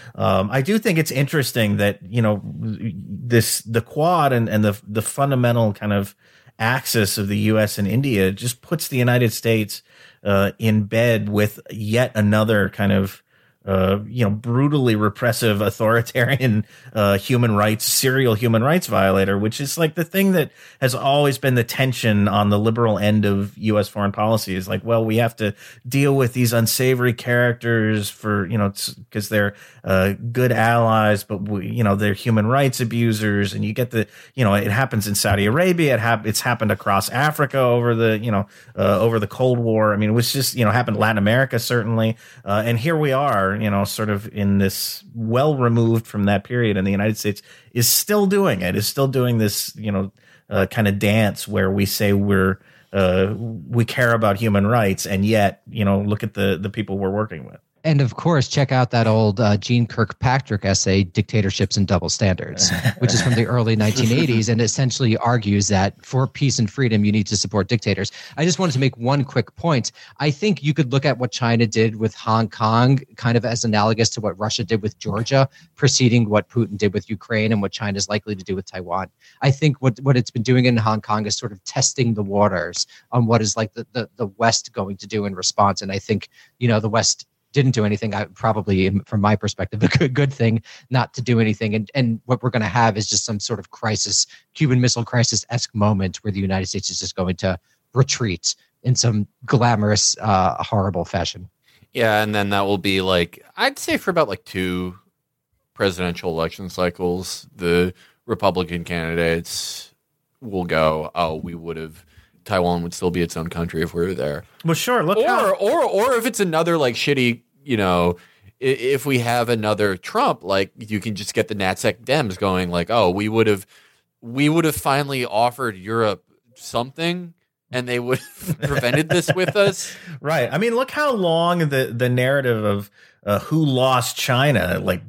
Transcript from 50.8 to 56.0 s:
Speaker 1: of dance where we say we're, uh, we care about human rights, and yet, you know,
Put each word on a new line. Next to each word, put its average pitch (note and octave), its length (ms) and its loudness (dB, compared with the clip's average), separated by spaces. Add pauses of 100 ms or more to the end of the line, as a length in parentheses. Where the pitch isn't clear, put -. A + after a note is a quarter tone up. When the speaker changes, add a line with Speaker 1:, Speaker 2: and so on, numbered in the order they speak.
Speaker 1:
of G2+ 100 0
dance G#2 480 2
where G2 240 0
we G2+ 160 2
say G2+ 260 0
we're, G2 460 2 (340)
uh, F#2+ 440 2
we A2+ 480 -4
care A#2+ 280 0
about A2 240 2
human G2+ 300 2
rights, G#2 400 0
and G2 180 0
yet, G#2 460 2
you G#2+ 140 -2
know, G2 160 2